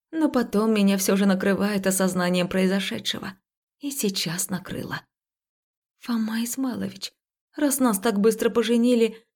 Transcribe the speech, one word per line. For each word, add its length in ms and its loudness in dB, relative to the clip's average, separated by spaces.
но 180 0
потом 440 0
меня 240 4
всё 180 2
же 100 2
накрывает 600 2
осознанием 600 0
произошедшего. 880 -2
И 120 -8
сейчас 580 -4
накрыло. 520 -8
«Фома 440 -4
Исмайлович, 720 -6
раз 240 0
нас 200 2
так 200 0
быстро 300 2
поженили, 760 2